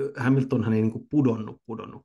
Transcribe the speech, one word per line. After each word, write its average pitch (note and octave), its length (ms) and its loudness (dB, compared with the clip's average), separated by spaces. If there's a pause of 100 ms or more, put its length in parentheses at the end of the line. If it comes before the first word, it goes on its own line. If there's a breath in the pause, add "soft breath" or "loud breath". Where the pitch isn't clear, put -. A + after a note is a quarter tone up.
(160)
Hamiltonhan B2 560 2
ei A2 80 2
niinku A2+ 300 -2
pudonnut, A2+ 560 0
pudonnut G#2 380 -12